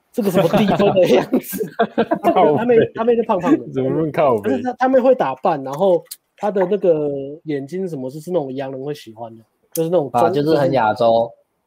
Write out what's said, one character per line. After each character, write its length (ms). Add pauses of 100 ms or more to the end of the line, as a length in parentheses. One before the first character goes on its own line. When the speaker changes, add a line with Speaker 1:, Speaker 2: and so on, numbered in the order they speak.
(120)
Speaker 1:
这 120
个 80
什 100
么 80
低 160
分 300
的 140
样 160 (140)
子。” 320 (380)
Speaker 2:
<laughs> 240
靠 120
北。 120
Speaker 1:
他 80
妹， 100 (200)
他 80
妹 120
就 80
胖 160
胖 120
的。 200
Speaker 2:
怎 120
么 60
那 140
么 80
靠 260
北？ 120
Speaker 1:
但 80
是 60
他， 100
他 160
妹 100
会 140
打 220
扮， 280
然 100
后 300 (320)
他 140
的 160
那 120
个 320 (340)
眼 220
睛 220
什 80
么， 140
就 100
是 120
那 80
种 140
洋 180
人 120
会 100
喜 200
欢 240
的， 60 (280)
就 120
是 60
那 80
种 120
中-， 120
Speaker 3:
啊， 100
就 100
是 160
很 140
亚 240
洲。 360 (360)